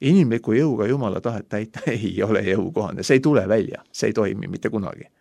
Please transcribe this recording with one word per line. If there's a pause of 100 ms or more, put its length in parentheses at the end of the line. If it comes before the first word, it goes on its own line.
Inimliku
jõuga
Jumala
tahet
täita
<laughs>
ei
ole
jõukohane,
see
ei
tule
välja,
see
ei
toimi
mitte
kunagi. (120)